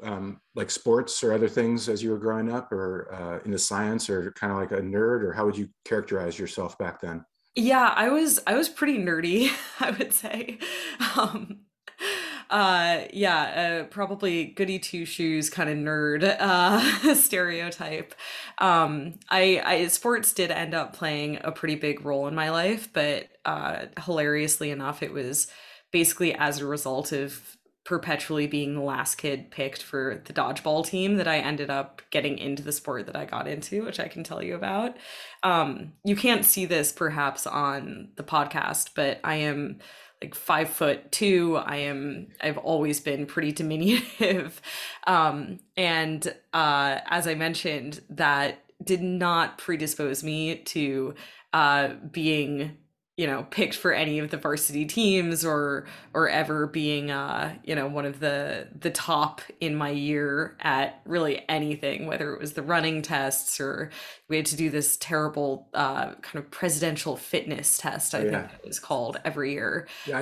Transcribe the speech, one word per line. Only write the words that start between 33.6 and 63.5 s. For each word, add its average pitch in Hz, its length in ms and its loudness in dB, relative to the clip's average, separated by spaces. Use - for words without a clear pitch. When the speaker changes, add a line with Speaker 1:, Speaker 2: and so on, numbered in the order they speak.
Speaker 2:
which - 160 -6
I 170 80 -6
can 165 160 -10
tell - 200 -8
you 180 120 -6
about. 196 420 -4
Um, 156 520 2
you 202 100 2
can't 226 300 4
see 185 200 4
this 160 260 2
perhaps 147 560 -2
on 139 720 -4
the 147 60 -8
podcast, - 720 0
but 139 280 0
I 156 140 0
am, 147 420 -2
like, - 140 -10
five 156 340 2
foot - 420 0
two. 175 460 4
I - 200 -4
am, 143 500 -6
I've 151 200 -2
always 151 400 2
been 143 260 -2
pretty 151 260 -2
diminutive. 180 1120 0
<laughs> - 60 -12
Um, 160 520 2
and, 160 520 0
uh, 143 540 4
as 170 200 0
I 160 60 2
mentioned, 156 680 -2
that 143 480 2
did 185 180 2
not 180 560 2
predispose 151 680 -2
me 156 340 -2
to, 139 580 -2
uh, 143 420 4
being, 151 680 0
you 170 80 0
know, 139 240 -2
picked - 260 0
for 180 180 2
any 151 260 2
of 151 100 -2
the 151 80 -4
varsity 147 480 0
teams 175 580 2
or, 147 420 0
or 156 160 4
ever 151 380 2
being, 147 420 -2
uh, 143 540 -4
you - 100 -4
know, 139 140 0
one 143 180 -4
of 139 140 -8
the, 143 480 -2
the 170 120 -2
top 151 500 0
in 156 160 0
my 147 140 -2
year 147 720 0
at - 440 0
really 156 440 0
anything, 151 560 -2
whether 151 300 -4
it - 40 -8
was 147 140 -8
the 156 80 -4
running 160 400 0
tests 139 580 -2